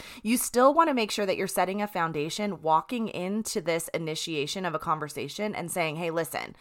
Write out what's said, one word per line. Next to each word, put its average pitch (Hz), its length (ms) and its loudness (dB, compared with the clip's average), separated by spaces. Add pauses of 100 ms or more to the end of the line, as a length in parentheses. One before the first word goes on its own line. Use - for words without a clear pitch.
(220)
you 226 140 2
still 247 380 6
wanna 330 200 6
make 226 160 2
sure 208 160 -2
that 190 120 2
you're 190 100 0
setting 190 340 0
a 208 60 -2
foundation 165 720 -2
walking 165 460 2
into 196 540 -4
this 165 280 0
initiation 160 760 -2
of 160 100 -2
a 156 40 -2
conversation 156 760 -4
and 165 160 -6
saying, 160 240 -2
"Hey, 165 160 -2
listen, - 500 -2